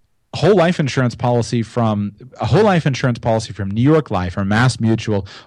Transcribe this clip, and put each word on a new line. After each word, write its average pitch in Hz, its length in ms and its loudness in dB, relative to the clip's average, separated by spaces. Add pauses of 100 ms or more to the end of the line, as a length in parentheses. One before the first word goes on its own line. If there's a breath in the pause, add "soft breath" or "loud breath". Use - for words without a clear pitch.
(360)
whole 180 200 4
life 175 220 2
insurance 131 380 -2
policy 120 480 -2
from, 104 480 -2 (300)
a - 40 -2
whole 202 180 4
life 185 220 2
insurance 127 340 -2
policy 113 340 -2
from 98 180 -8
New 113 100 -2
York 151 300 2
Life 90 240 -4
or 101 80 -2
Mass 113 380 2
Mutual 110 440 0 (220 loud breath)